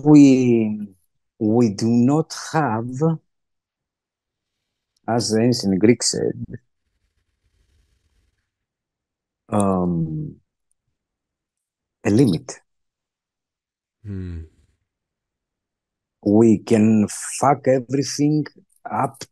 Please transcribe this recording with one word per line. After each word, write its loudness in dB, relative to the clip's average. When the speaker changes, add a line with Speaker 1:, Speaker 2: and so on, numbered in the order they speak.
Speaker 1:
we, 4
we 2
do -4
not 0
have, -4
as -2
the 0
ancient 0
Greek 4
said, -4
um, -4
a -2
limit. -2
Speaker 2:
Hmm. -12
Speaker 1:
We 4
can 2
fuck -2
everything -2
up -8